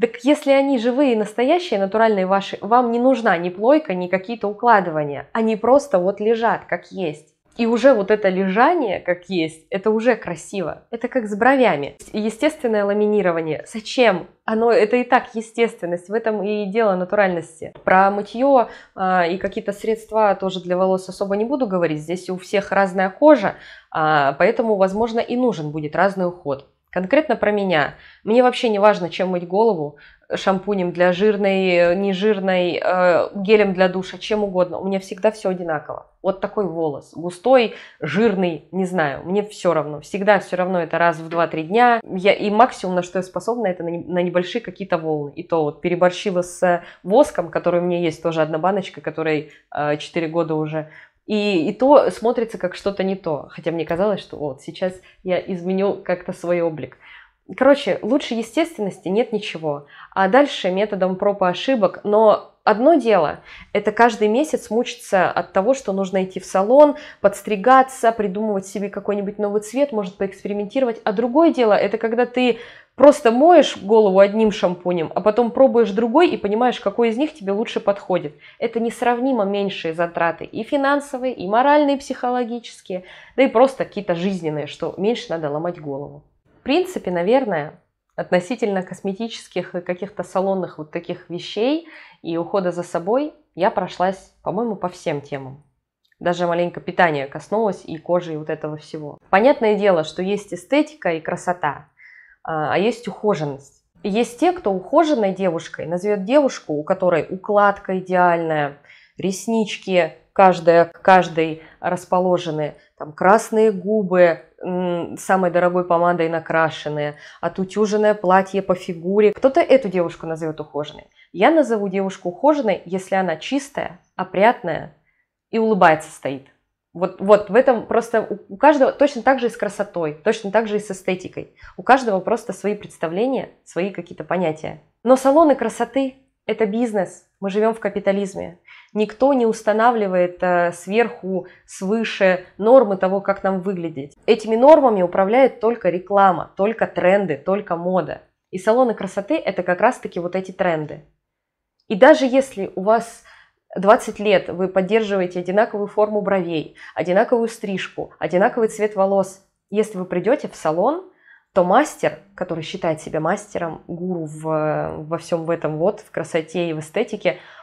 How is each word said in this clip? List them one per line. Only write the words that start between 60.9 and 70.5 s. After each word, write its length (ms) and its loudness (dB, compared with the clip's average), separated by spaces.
проб 260 0
и 40 2
ошибок. 580 0
Но 580 4
одно 320 4
дело, 460 2
это 180 -2
каждый 380 4
месяц 420 -2
мучиться 600 0
от 220 -4
того, 220 2
что 180 -6
нужно 320 -2
идти 140 -8
в 60 -16
салон, 520 6
подстригаться, 920 2
придумывать 540 -4
себе 220 -6
какой-нибудь 500 -6
новый 240 -2
цвет, 280 -2
может, 260 -6
поэкспериментировать. 840 -4